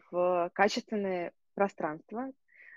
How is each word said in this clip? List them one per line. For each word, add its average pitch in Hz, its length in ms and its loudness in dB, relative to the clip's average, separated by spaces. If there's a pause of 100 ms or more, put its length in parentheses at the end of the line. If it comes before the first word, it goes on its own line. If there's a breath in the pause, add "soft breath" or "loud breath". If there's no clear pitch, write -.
(120)
в 180 440 2
качественные 196 800 0 (220)
пространства. 202 760 -4 (460 loud breath)